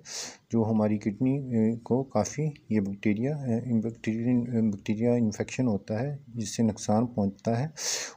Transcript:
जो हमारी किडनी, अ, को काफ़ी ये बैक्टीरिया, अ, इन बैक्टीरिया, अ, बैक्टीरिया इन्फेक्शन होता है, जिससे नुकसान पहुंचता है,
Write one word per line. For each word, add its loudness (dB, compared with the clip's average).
जो 4
हमारी 2
किडनी, 0
अ, 0
को 2
काफ़ी -2
ये 4
बैक्टीरिया, 0
अ, -2
इन 0
बैक्टीरिया, 0
अ, 4
बैक्टीरिया 2
इन्फेक्शन 0
होता -2
है, -4
जिससे -2
नुकसान 2
पहुंचता -2
है, -2